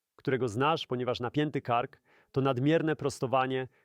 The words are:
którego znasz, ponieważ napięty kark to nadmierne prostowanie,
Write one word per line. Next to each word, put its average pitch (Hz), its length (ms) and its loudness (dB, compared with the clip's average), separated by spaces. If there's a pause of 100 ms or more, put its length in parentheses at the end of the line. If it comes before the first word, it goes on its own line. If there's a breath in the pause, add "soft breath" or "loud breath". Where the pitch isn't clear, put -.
(160)
którego 131 320 -2
znasz, 139 380 0
ponieważ 123 340 -4
napięty 143 400 -2
kark 123 420 -2 (300 soft breath)
to 139 80 0
nadmierne 143 560 2
prostowanie, 131 720 -2 (160)